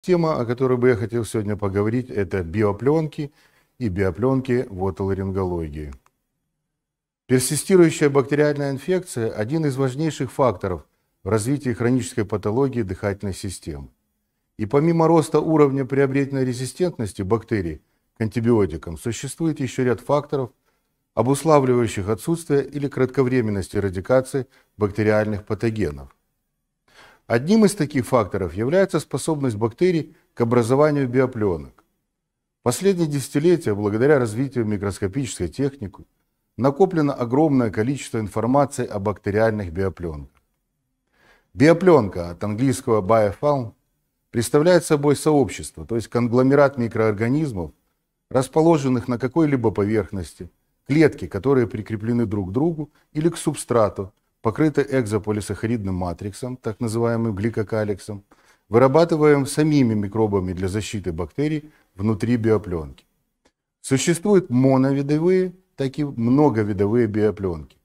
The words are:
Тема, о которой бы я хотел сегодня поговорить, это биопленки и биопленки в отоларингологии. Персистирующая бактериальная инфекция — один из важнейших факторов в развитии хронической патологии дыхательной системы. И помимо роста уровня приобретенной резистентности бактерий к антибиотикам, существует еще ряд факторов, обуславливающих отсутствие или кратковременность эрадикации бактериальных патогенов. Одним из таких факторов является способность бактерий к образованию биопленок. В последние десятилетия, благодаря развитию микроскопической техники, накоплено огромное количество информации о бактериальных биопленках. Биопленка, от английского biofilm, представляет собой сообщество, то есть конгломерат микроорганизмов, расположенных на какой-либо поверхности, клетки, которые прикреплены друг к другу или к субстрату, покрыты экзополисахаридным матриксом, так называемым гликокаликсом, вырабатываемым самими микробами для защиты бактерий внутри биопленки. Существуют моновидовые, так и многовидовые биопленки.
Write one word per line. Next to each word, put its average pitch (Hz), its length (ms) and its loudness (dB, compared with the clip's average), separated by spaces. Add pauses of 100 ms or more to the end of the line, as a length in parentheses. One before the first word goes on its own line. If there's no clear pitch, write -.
(100)
Тема, 160 300 2
о 120 40 0
которой 127 320 0
бы 123 120 4
я 123 80 4
хотел 113 280 -4
сегодня 104 300 -4
поговорить, 104 560 -2
это 98 320 -4
биопленки 120 880 -2 (480)
и 123 100 -4
биопленки 120 800 0
в 92 160 -6
отоларингологии. 92 1080 -4 (1300)
Персистирующая 156 840 2
бактериальная 143 640 0
инфекция — 135 580 -4 (120)
один 151 240 -2
из 131 100 -2
важнейших 139 560 -4
факторов 95 520 -2 (380)
в 101 60 -8
развитии 117 440 -2
хронической 117 520 -2
патологии 117 580 -2
дыхательной 98 520 -6
системы. 78 520 -12 (720)
И 104 100 -6
помимо 160 400 2
роста 160 320 4
уровня 147 460 4
приобретенной 135 600 0
резистентности 127 760 -4
бактерий 98 580 -2 (380)
к - 20 -6
антибиотикам, 104 800 0
существует 147 640 -6
еще 131 240 -4
ряд 123 160 0
факторов, 143 500 -2 (640)
обуславливающих 127 920 2
отсутствие 143 560 -2
или 143 240 -8
кратковременность 123 880 0
эрадикации 113 720 -2 (280)
бактериальных 107 720 0
патогенов. 95 600 -4 (1160)
Одним 170 380 4
из 190 120 2
таких 135 300 -2
факторов 92 480 0
является 160 440 0
способность 139 560 -4
бактерий 139 640 -2 (180)
к - 60 -6
образованию 131 680 4
биопленок. 107 800 -2 (720)
В - 60 -20
последние 175 420 0
десятилетия, 147 640 0
благодаря 107 460 2
развитию 120 480 -2
микроскопической 101 800 -4
техники, 127 580 -6 (520)
накоплено 147 580 2
огромное 127 560 2
количество 120 480 -4
информации 120 640 0
о 104 140 -8
бактериальных 104 760 -2
биопленках. 82 720 -8 (1120)
Биопленка, 131 760 4
от 85 120 -12
английского 110 580 0
biofilm, 113 760 0 (580)
представляет 151 520 2
собой 147 300 2
сообщество, 120 720 0
то 113 80 -6
есть 113 140 -6
конгломерат 131 720 4
микроорганизмов, 110 920 -2 (580)
расположенных 135 800 2
на 120 140 -4
какой-либо 135 500 0
поверхности, 98 800 -4 (380)
клетки, 147 400 2
которые 120 400 0
прикреплены 110 580 -4
друг 98 240 -4
к - 20 -10
другу 151 380 -2 (220)
или 156 160 -2
к 165 80 -4
субстрату, 110 760 -2 (300)
покрыты 143 460 0
экзополисахаридным 107 1040 -2
матриксом, 95 640 -8
так - 240 -8
называемым 117 540 -2
гликокаликсом, 104 920 -4 (460)
вырабатываемым 147 720 4
самими 147 480 2
микробами 101 600 0
для 90 120 -4
защиты 92 460 -6
бактерий 147 580 -6 (240)
внутри 110 440 0
биопленки. 87 640 -2 (800)
Существуют 175 680 2
моновидовые, 139 1040 2 (240)
так 135 220 -6
и 147 60 -2
многовидовые 117 1000 2
биопленки. 98 800 -2